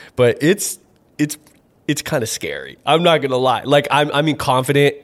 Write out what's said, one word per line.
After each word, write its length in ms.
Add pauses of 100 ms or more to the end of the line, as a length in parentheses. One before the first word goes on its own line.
(160)
but 260
it's, 380 (380)
it's, 200 (500)
it's 140
kinda 240
scary. 600
I'm 180
not 180
gonna 140
lie. 280
Like, 280
I'm, 220
I 80
mean, 160
confident, 680